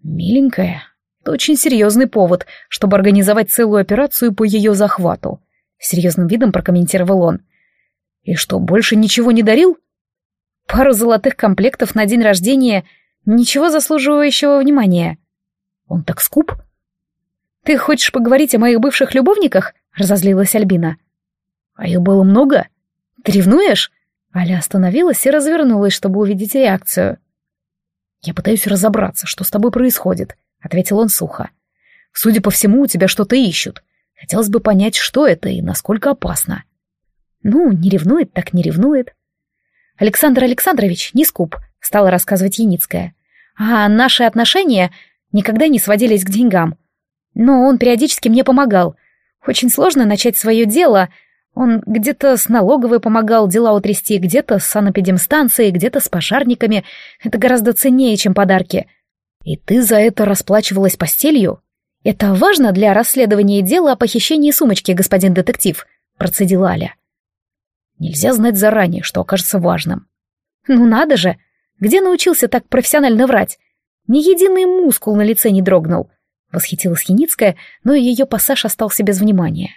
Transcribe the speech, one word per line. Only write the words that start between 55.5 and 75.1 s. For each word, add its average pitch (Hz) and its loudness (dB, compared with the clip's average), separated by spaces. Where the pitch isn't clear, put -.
где-то 185 -2
с - -6
пожарниками. 220 -2
Это 220 -4
гораздо 240 0
ценнее, 254 2
чем 190 0
подарки». 185 0
«И 156 -8
ты - 0
за 226 0
это 214 2
расплачивалась 196 0
постелью?» 220 -2
«Это 202 0
важно 269 2
для 196 2
расследования 208 2
дела 277 0
о - 0
похищении 294 0
сумочки, 208 0
господин 190 0
детектив», 185 -2
процедила 185 0
Аля. 165 -6
«Нельзя 165 -4
знать 220 0
заранее, 190 0
что - -6
окажется 190 -4
важным». 170 -4
«Ну 240 4
надо 254 2
же! 175 -2
Где 233 2
научился 359 0
так 254 -4
профессионально 254 2
врать? 226 0
Ни 262 2
единый 370 2
мускул 349 0